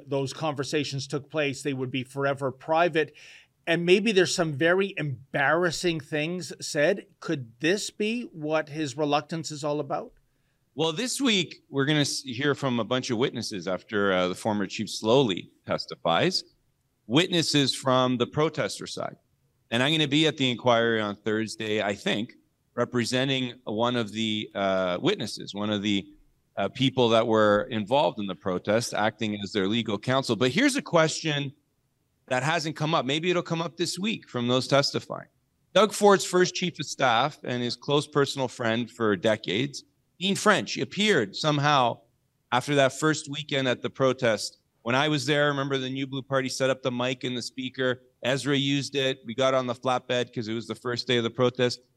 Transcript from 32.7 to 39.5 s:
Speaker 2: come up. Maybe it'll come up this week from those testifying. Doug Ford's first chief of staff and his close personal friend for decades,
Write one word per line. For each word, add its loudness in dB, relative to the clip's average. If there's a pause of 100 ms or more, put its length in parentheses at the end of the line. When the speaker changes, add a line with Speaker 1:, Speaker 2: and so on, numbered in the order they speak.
Speaker 2:
come -2
up. 2
Maybe 0
it'll 0
come -4
up -10
this -4
week -6
from -2
those 2
testifying. 0 (460)
Doug 6
Ford's 6
first 2
chief -4
of -8
staff 2
and -4
his -4
close 0
personal 0
friend -2
for 0
decades, 0 (360)